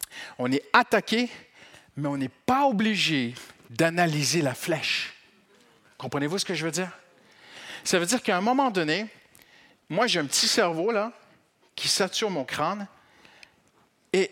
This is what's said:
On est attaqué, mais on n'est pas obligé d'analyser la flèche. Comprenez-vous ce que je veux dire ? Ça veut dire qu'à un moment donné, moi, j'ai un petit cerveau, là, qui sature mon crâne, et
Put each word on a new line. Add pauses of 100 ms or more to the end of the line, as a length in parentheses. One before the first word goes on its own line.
(380)
On
est (100)
attaqué, (680)
mais
on
n'est
pas
obligé (360)
d'analyser
la
flèche. (840)
Comprenez-vous
ce
que
je
veux
dire ? (920)
Ça
veut
dire
qu'à
un
moment
donné, (840)
moi,
j'ai
un
petit
cerveau,
là, (600)
qui
sature
mon
crâne, (1300)
et